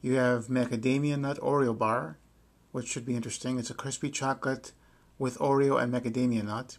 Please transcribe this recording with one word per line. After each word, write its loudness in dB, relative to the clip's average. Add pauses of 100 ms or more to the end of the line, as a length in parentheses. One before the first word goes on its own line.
You 0
have 2
Macadamia 2
Nut -2
Oreo 2
Bar, 0 (540)
which -6
should -6
be -2
interesting. -4
It's -6
a -8
crispy -6
chocolate -4 (480)
with -2
Oreo 4
and 0
macadamia 0
nut. -8